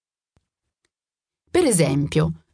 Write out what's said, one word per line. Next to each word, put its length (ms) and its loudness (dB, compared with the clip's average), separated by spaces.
Per 160 2
esempio, 800 0